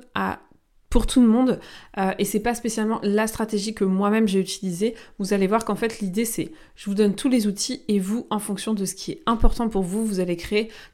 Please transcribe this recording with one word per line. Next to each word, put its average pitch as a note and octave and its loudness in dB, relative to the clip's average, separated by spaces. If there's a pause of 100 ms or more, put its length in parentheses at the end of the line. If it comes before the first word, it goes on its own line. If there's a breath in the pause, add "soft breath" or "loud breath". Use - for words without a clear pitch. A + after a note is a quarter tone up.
(140)
à, F#3+ -4 (500)
pour A3 4
tout - 4
le A#3 8
monde, A#3 4 (380 loud breath)
euh, F#3+ 0
et G3+ 0
c'est G#3 -2
pas A#3 -2
spécialement A3+ -2
la G#3 2
stratégie A3 -4
que G3+ 0
moi-même G3+ 2
j'ai F#3+ 2
utilisée. F#3+ -2 (240 loud breath)
Vous F#3+ -2
allez G3 4
voir A3 2
qu'en G3+ -2
fait A3+ -4
l'idée G3+ -2
c'est, F3 -6 (240 loud breath)
je - -10
vous G3 -2
donne G#3 4
tous - -2
les A#3+ 4
outils - -4
et G#3 2
vous, G3+ -4
en G#3 -2
fonction G#3 -4
de G3 -2
ce F#3+ -6
qui - -10
est - -12
important A3+ 4
pour G3 0
vous, G3 -2
vous G3+ -2
allez F3+ 0
créer G#3+ -2 (260 loud breath)